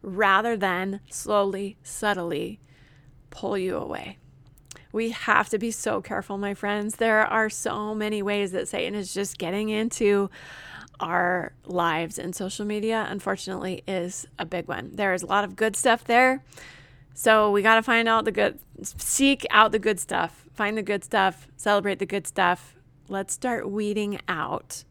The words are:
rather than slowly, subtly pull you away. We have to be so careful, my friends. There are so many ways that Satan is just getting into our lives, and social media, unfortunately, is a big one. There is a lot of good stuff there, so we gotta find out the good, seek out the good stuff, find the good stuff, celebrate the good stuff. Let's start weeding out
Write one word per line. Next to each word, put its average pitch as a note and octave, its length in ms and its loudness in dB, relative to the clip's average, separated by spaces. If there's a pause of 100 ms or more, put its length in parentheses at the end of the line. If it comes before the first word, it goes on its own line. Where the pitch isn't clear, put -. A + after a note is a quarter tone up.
rather G3 540 4
than F#3+ 440 -2 (100)
slowly, G3 720 -2
subtly F3+ 800 -4 (680)
pull G3+ 260 -4
you F#3 200 -2
away. - 420 -8 (760)
We A3+ 180 -2
have A3 380 2
to G#3+ 100 -2
be A3+ 120 -2
so G#3 320 -2
careful, G3 340 -8
my G3+ 180 -4
friends. G#3 420 -4
There A3 300 4
are A3 220 0
so G#3+ 460 -4
many G#3+ 280 -2
ways G3+ 300 0
that F#3+ 160 -2
Satan F#3 260 -4
is G3 200 -6
just G3 240 -6
getting G3+ 320 -2
into G3+ 600 2 (680)
our F3 540 0 (100)
lives, E3 540 -2
and F#3 180 -8
social G3+ 280 -6
media, G#3+ 440 -2
unfortunately, F#3+ 800 -6
is F#3 380 -4 (120)
a - 60 -6
big E3+ 240 -6
one. - 260 -6
There G3 200 0
is F3 80 -4
a F3 40 -10
lot G3+ 160 2
of F#3+ 140 -6
good G#3+ 180 0
stuff A#3 300 2
there, B3+ 400 4 (680)
so A3 360 6
we G3+ 120 4
gotta A3 200 6
find A#3 240 2
out A3+ 180 4
the A3 60 2
good, G#3 300 0 (220)
seek - 680 2
out G#3+ 220 6
the G#3+ 80 0
good G#3 180 0
stuff, - 540 -4
find G#3+ 240 -2
the G#3+ 60 -2
good G3+ 200 -2
stuff, F#3+ 540 0
celebrate G3+ 420 2
the G3 80 -4
good G3 200 -4
stuff. - 500 0 (320)
Let's G3 240 -6
start A#3+ 360 -4
weeding G#3 600 -2
out - 640 -6